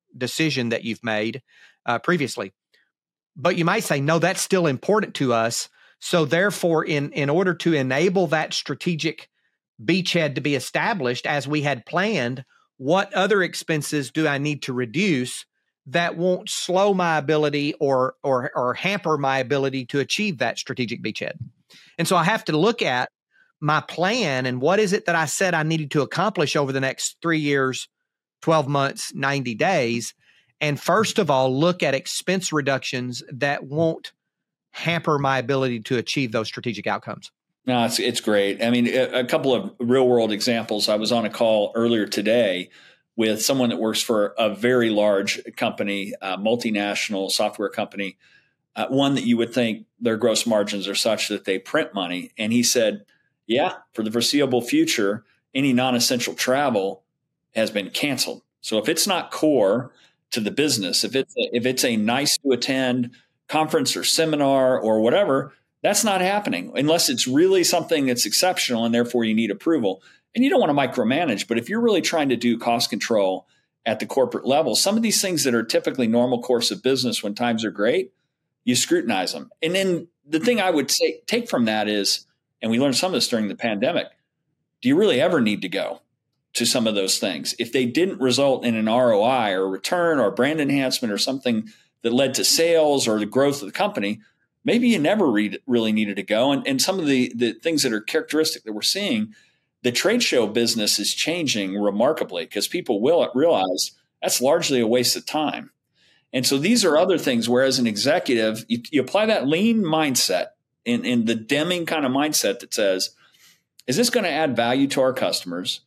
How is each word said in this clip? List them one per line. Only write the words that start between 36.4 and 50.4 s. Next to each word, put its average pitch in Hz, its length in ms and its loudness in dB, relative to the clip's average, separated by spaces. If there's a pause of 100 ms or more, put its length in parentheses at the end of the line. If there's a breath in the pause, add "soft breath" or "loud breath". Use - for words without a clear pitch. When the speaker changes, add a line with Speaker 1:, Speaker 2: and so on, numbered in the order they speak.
Speaker 1:
strategic 107 380 -8
outcomes. - 440 -6 (360)
Speaker 2:
No, 123 180 2
it's, 117 140 -2
it's 110 220 0
great. 101 420 0
I 117 80 2
mean, 120 160 2
a, 123 340 0
a 120 40 -2
couple 135 300 0
of 101 240 -4
real 127 300 4
world 113 240 4
examples. 110 560 -2
I 107 80 2
was 110 160 -2
on 113 140 0
a 104 40 -4
call 110 440 2
earlier 117 320 2
today 101 640 0 (460 soft breath)
with 110 260 0
someone 131 260 2
that 95 100 -2
works 110 220 0
for 104 380 0
a 107 160 2
very 117 340 2
large 104 520 2 (160)
company, 101 640 -4
a 92 160 -6
multinational 104 920 -2
software 104 380 -2
company, 101 480 -8 (600 soft breath)
uh, 110 120 -4
one 139 260 2
that 104 100 -2
you 120 120 4
would 113 160 -2
think 117 340 0 (140)
their 113 160 0
gross 110 300 0